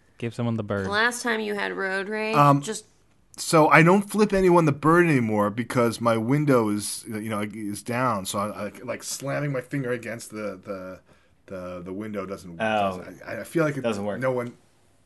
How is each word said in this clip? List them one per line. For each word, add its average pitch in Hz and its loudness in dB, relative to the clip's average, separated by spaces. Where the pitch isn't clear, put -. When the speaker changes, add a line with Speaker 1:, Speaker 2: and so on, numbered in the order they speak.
Speaker 1:
Gave 117 -6
someone 117 -2
the 110 -4
bird. 101 -2
Speaker 2:
The - -2
last 233 0
time 226 -2
you 214 -4
had 196 -4
road 190 -4
rage, 214 -4
Speaker 3:
Um, 143 6
Speaker 2:
just 214 -10
Speaker 3:
so 156 4
I 151 8
don't 185 8
flip 208 0
anyone 180 6
the 147 4
bird 160 4
anymore 107 2
because 117 0
my 113 2
window 127 2
is, 104 -4
you 110 -8
know, 104 -4
is 104 -8
down. 117 -2
So 104 -4
I, 101 -6
I, 101 -10
like, 113 -10
slamming 139 -6
my 127 -4
finger 131 -6
against 117 -8
the, 104 -10
the, 92 -12
the, 90 -10
the 92 -10
window 104 -8
doesn't, 90 -12
Speaker 4:
Oh. 104 0
Speaker 3:
doesn't, 87 -16
I, - -10
I - -12
feel 165 -2
like 147 -2
it 131 -8
Speaker 4:
Doesn't 104 -2
work. 104 -4
Speaker 3:
no 131 -2
one, 120 -4